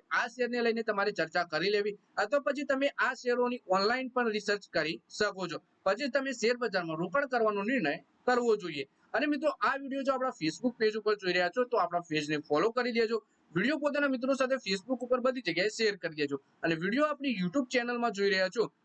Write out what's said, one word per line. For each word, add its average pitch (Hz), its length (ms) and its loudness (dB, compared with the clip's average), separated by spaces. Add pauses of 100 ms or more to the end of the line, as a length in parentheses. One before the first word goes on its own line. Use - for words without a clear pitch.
(100)
આ 196 160 0
શેરને 240 360 -2
લઈને 226 200 2
તમારે 208 300 0
ચર્ચા 170 320 0
કરી 170 260 0
લેવી, 208 280 0 (180)
અથવા 214 220 0
પછી 277 260 -2
તમે 269 240 0
આ 240 260 0
શેરોની 247 440 0 (100)
ઓનલાઈન 226 400 2
પણ 240 200 0
રિસર્ચ 208 400 -2
કરી 160 320 -2 (100)
શકો 190 360 -2
છો. 165 120 -6 (240)
પછી 214 260 0
તમે 269 240 -2
શેર 240 240 0
બજારમાં 180 400 -2
રોકાણ 226 300 0
કરવાનો 220 360 0
નિર્ણય 202 340 0 (300)
કરવો 240 300 4
જોઈએ. 160 320 -6 (260)
અને 262 120 0
મિત્રો, 294 240 0
આ 262 260 0
વીડિયો 277 260 -6
જો 262 100 0
આપણા 254 160 0
Facebook 185 480 -2
પેજ 220 200 2
ઉપર 214 200 0
જોઈ 185 160 -2
રહ્યા 180 160 2
છો, 247 160 0
તો 247 120 0
આપણા 175 240 2
પેજને 151 380 -2
ફોલો 156 320 2
કરી 247 220 -2
દેજો. 226 300 0 (320)
વીડિયો 240 240 2
પોતાના 285 300 0
મિત્રો 262 260 0
સાથે 262 200 0
Facebook 233 440 -4
ઉપર 247 220 0
બધી 254 200 0
જગ્યાએ 175 280 0
શેર 208 280 0
કરી 160 180 -6
દેજો. 143 220 -2 (260)
અને 165 120 2
વીડિયો 202 300 0
આપણી 285 380 -2
YouTube 247 240 0
ચેનલમાં 240 460 0
જોઈ 196 180 2
રહ્યા 190 180 2
છો, 208 240 0 (120)